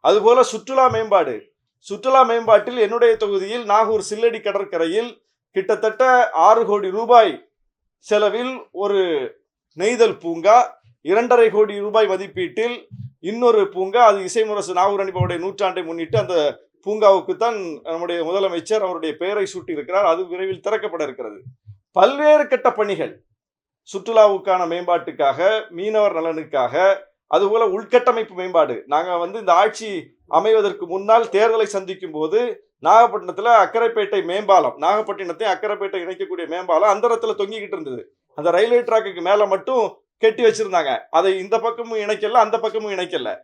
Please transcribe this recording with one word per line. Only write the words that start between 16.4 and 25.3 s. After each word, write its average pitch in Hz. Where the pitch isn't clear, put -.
பூங்காவுக்குத்தான் 208
நம்முடைய 170
முதலமைச்சர் 190
அவருடைய 160
பெயரை 196
சூட்டியிருக்கிறார். 175
அது 170
விரைவில் 185
திறக்கப்பட 202
இருக்கிறது. 117
பல்வேறு 285
கட்ட 254
பணிகள், 196
சுற்றுலாவுக்கான 196
மேம்பாட்டுக்காக, 165